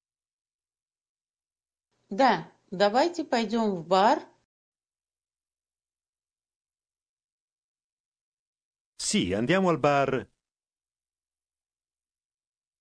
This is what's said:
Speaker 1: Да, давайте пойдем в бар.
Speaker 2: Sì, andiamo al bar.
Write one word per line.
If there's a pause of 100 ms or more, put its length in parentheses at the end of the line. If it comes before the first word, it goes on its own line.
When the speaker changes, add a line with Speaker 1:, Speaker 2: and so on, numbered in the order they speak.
(2000)
Speaker 1:
Да, (180)
давайте
пойдем
в
бар. (4000)
Speaker 2:
Sì,
andiamo
al
bar. (2500)